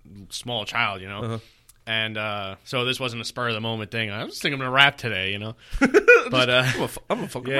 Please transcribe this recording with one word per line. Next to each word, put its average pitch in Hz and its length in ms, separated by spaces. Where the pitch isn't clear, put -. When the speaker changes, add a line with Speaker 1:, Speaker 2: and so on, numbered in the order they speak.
Speaker 1:
small 117 340
child, 104 360
you 95 80
know? 101 140
Speaker 2:
Uh-huh. 113 160
Speaker 1:
And, 110 320
uh, 104 480
so 123 200
this 127 160
wasn't 117 220
a - 20
spur 123 240
of 113 60
the 107 60
moment 110 300
thing. 110 220
I 110 120
was - 160
thinking 151 140
I'm 135 60
gonna 127 100
rap 139 260
today, 98 360
you 101 60
know? 110 180
Speaker 2:
<laughs> 269 100
Speaker 1:
But, 127 180
uh, 127 160
Speaker 2:
I'm 127 180
a 123 60
fu-, - 120
I'm 208 140
a 147 40
fucking 127 220
Speaker 1:
yeah. 135 100